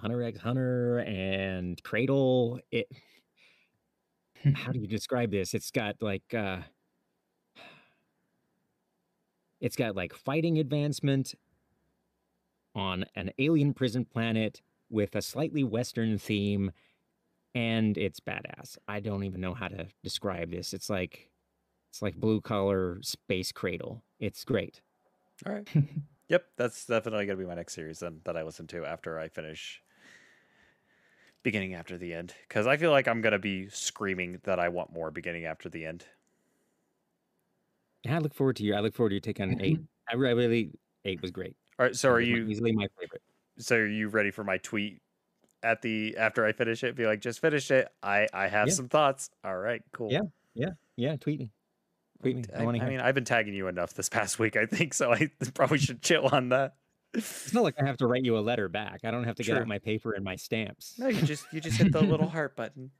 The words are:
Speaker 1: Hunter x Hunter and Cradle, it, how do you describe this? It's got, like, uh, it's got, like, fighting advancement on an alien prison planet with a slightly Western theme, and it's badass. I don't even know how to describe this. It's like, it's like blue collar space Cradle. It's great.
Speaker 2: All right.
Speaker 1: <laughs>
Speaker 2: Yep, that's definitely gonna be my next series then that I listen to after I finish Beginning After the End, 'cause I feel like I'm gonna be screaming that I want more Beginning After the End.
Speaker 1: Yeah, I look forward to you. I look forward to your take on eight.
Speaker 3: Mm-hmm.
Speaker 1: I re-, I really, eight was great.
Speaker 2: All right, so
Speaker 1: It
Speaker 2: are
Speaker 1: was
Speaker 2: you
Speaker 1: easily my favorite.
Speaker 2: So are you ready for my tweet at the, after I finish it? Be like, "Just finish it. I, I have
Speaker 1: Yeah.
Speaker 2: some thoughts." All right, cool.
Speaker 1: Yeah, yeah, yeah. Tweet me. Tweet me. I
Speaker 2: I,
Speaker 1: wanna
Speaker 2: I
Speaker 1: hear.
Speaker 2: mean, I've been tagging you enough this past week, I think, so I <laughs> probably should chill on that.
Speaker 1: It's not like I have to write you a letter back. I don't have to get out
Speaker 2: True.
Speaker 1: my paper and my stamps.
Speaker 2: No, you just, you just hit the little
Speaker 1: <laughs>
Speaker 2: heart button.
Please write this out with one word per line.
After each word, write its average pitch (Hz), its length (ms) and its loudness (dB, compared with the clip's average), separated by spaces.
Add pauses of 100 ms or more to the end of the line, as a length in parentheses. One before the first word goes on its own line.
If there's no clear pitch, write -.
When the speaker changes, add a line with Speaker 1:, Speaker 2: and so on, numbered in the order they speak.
Speaker 1:
Hunter 120 220 -2
x 113 160 -8
Hunter 123 580 0
and 95 840 -2
Cradle, 127 760 4 (120)
it, 117 180 -2 (1600)
how 123 180 -4
do 123 80 -4
you 107 80 -6
describe 113 420 -2
this? 95 240 -2
It's - 160 -6
got, 107 320 -2
like, 101 320 -4
uh, 98 240 -2 (3000)
it's - 160 -4
got, 113 180 0
like, 90 180 -4
fighting 160 460 0
advancement 143 760 0 (1400)
on 95 300 -2 (100)
an 95 240 -6
alien 143 360 4
prison 123 300 0
planet 113 560 0 (300)
with 104 240 0
a 104 80 0
slightly 147 400 -2
Western 113 560 0
theme, 101 540 0 (840)
and 113 420 2
it's 92 240 -2
badass. - 560 -10 (120)
I 104 120 -6
don't 101 240 -2
even 92 160 -6
know 92 140 -4
how 92 140 -6
to 92 180 -10 (160)
describe 90 480 -6
this. 87 240 -8
It's - 160 -8
like, - 400 -4 (600)
it's - 120 -16
like 95 140 -2
blue 110 240 2
collar 98 600 0
space - 500 -4
Cradle. 92 500 -6 (160)
It's - 260 -6
great. - 380 -2 (640)
Speaker 2:
All 196 60 -6
right. 208 220 -8
Speaker 1:
<laughs> 160 40 6 (500)
Speaker 2:
Yep, 175 180 2 (100)
that's 120 300 -4
definitely 110 400 0
gonna 98 100 -2
be 95 80 -4
my 87 120 -6
next 85 180 -10
series 80 240 -10
then 82 260 -10
that 85 140 -4
I 80 40 -4
listen 80 260 -10
to 85 180 -8
after 80 320 -8
I 80 100 -6
finish - 540 -12 (1600)
Beginning 98 320 0
After 87 240 -12
the 87 160 -8
End, 87 180 -8 (160)
'cause 107 180 2
I 143 120 4
feel 165 120 2
like 135 160 6
I'm 117 140 2
gonna 107 180 4
be 95 300 -4
screaming 92 760 -4
that 95 140 2
I 87 120 2
want 87 240 -4
more 82 160 -6
Beginning 85 340 -6
After 80 240 -8
the 82 160 -10
End. 82 220 -10 (2000)
Speaker 1:
Yeah, 131 140 -2
I - 40 2
look 151 120 -2
forward 135 240 2
to 107 80 -8
you. 104 100 2
I 104 60 2
look 107 140 0
forward 113 160 2
to 98 60 0
your 98 40 -4
take 104 200 -4
on 95 200 0
eight. 98 160 4
Speaker 3:
Mm-hmm. - 80 -4 (240)
Speaker 1:
I 117 60 -4
re-, 127 160 2
I - 20 4
really, 117 380 4 (340)
eight 92 160 -4
was 90 120 -4
great. 92 220 -10 (240)
Speaker 2:
All 123 60 4
right, 123 120 2
so 135 120 4
Speaker 1:
It 127 40 8
Speaker 2:
are 117 80 8
Speaker 1:
was 120 80 2
Speaker 2:
you 117 180 2
Speaker 1:
easily 110 260 0
my 104 160 2 (100)
favorite. - 220 -12 (380)
Speaker 2:
So 123 180 2
are 110 100 4
you 107 220 -2
ready 104 220 2
for 107 140 -6
my 95 120 0
tweet 104 460 -4 (600)
at 113 200 2
the, 110 340 -2
after 110 300 4
I 107 60 4
finish 113 300 -2
it? 123 140 -2
Be 120 80 0
like, 107 160 2
"Just 117 200 -6
finish 151 300 2
it. 131 180 6 (140)
I, 101 300 4
I 98 160 0
have 107 200 4
Speaker 1:
Yeah. 180 60 2
Speaker 2:
some 131 140 -2
thoughts." 139 400 2 (160)
All 95 140 -4
right, 110 240 -4 (100)
cool. 113 180 -6
Speaker 1:
Yeah, 143 100 2 (340)
yeah, 143 160 -2 (260)
yeah. 156 200 0
Tweet 147 240 -4
me. 120 100 -8 (720)
Tweet 127 140 2
me. 123 80 -4 (100)
I 117 60 -4
Speaker 2:
I, 117 40 0
Speaker 1:
wanna 117 140 2
Speaker 2:
I - 40 -2
Speaker 1:
hear. 135 80 0
Speaker 2:
mean, 131 100 -2
I've 127 160 -4
been 131 80 0
tagging 110 280 0
you 98 140 -4
enough 87 280 -4
this - 140 -4
past 104 300 -2
week, 110 180 2
I 107 80 4
think, 139 300 0
so 123 180 2
I 143 160 4 (120)
<laughs> 131 140 -4
probably 143 240 4
should 135 240 0
chill 151 260 6
on 127 220 2
that. 131 260 2 (380)
Speaker 1:
It's - 380 -6
not 240 120 4
like 151 180 2
I - 20 4
have 135 120 0
to 131 100 2
write 123 180 4
you 113 140 4
a - 20 2
letter 107 280 0
back. 98 340 -6
I 113 80 -4
don't 120 140 -2
have 117 100 -2
to - 80 -4
get 110 140 2
out 123 60 2
Speaker 2:
True. 117 40 -4
Speaker 1:
my 104 140 -2
paper 110 320 -2
and 98 120 -6
my 92 120 -4
stamps. - 640 -6
Speaker 2:
No, 262 80 0
you 214 140 0
just, 147 300 0
you 156 80 -6
just 151 180 0
hit 180 120 8
the 156 100 4
little 165 280 4
Speaker 1:
<laughs> 160 80 -6
Speaker 2:
heart 147 180 -2
button. 127 460 -10